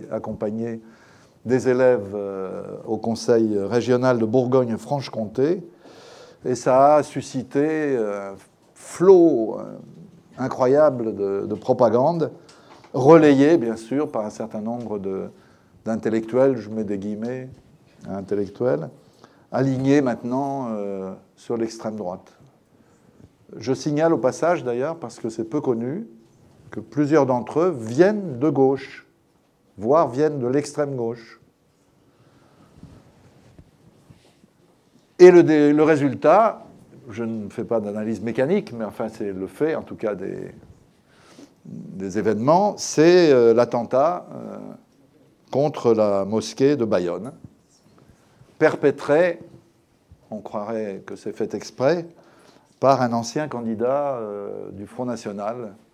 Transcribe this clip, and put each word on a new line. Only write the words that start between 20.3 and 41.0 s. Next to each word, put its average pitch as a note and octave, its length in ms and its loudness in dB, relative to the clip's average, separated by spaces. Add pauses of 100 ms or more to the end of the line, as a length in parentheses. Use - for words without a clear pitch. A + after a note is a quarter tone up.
euh, G2 440 -8 (220)
sur - 220 -8
l'extrême A2+ 400 -6
droite. F#2+ 360 -10 (1200)
Je B2 180 -4
signale D#3 400 0
au C3+ 40 -2
passage, C#3 440 -2
d'ailleurs, B2+ 340 -6
parce A#2+ 220 -16
que A2+ 120 -8
c'est A2+ 120 -8
peu D3 180 -6
connu, C3+ 460 -4 (640)
que - 100 -12
plusieurs D3 440 0
d'entre B2 360 -2
eux F3+ 140 0
viennent C#3+ 640 0
de D3+ 120 0
gauche, C3+ 560 0 (720)
voire C#3 300 2
viennent C#3+ 300 -2
de A#2+ 80 -4
l'extrême C#3+ 500 -4
gauche. A#2 440 -10 (3750)
Et F3+ 120 12
le F3 120 10
dé-, D3 300 4
le D#3 100 4
résultat, D3+ 840 4 (420)
je A2+ 160 -8
ne A2 240 -8
fais G#2+ 160 -8
pas A2+ 160 -2
d'analyse G#2 400 -6
mécanique, C3 540 -2
mais A2+ 100 -8
enfin G#2+ 240 -8
c'est G#2 240 -8
le F#2+ 140 -8
fait, D3+ 300 -4
en - 60 -8
tout - 140 -14
cas G#2 180 -4
des, F#2 400 -12 (1120)